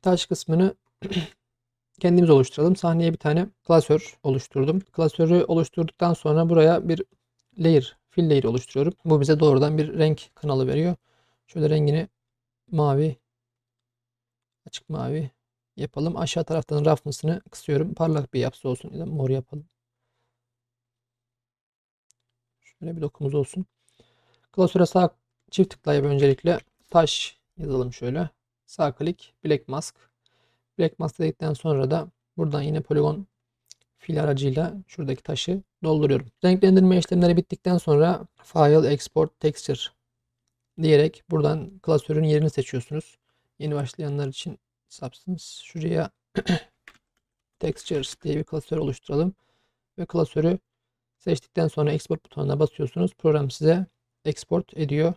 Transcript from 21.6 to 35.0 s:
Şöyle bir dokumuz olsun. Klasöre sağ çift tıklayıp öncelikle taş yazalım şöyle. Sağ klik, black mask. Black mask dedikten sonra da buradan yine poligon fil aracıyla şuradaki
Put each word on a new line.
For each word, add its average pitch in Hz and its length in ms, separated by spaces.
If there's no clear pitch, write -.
Şöyle 165 360
bir 160 40
dokumuz 143 340
olsun. 147 300
Klasöre 180 340
sağ 180 240
çift 190 200
tıklayıp 147 340
öncelikle 139 540
taş - 500
yazalım 131 360
şöyle. 151 360
Sağ 147 260
klik, - 420
black 151 220
mask. 139 280
Black 165 200
mask 165 200
dedikten 160 340
sonra 139 380
da 156 200
buradan 147 240
yine 151 200
poligon 151 460
fil 151 260
aracıyla 143 500
şuradaki 135 360